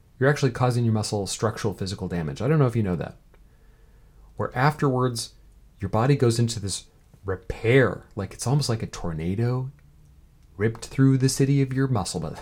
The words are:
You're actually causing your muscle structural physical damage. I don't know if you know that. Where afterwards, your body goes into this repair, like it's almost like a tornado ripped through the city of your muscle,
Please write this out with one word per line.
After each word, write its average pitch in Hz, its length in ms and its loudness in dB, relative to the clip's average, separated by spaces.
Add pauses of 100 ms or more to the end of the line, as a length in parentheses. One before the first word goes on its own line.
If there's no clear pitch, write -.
(200)
You're 131 100 4
actually 143 220 2
causing 123 340 0
your 113 80 2
muscle 104 340 -2
structural 104 460 -2
physical 95 340 -6
damage. 82 340 -4
I 110 60 -2
don't 156 120 2
know 135 80 6
if 113 80 -2
you 117 80 2
know 92 120 0
that. - 220 -8 (1160)
Where - 200 -6
afterwards, 127 800 0 (460)
your 95 100 -6
body 131 260 4
goes 120 240 2
into 113 200 0
this 98 260 -8 (420)
repair, 110 800 2 (100)
like 95 180 -6
it's - 140 -6
almost 139 220 0
like 110 120 -2
a - 60 -6
tornado 104 840 -4 (840)
ripped 113 300 -2
through 135 320 4
the 131 120 2
city 139 320 2
of 131 120 -2
your 135 140 0
muscle, 90 540 -4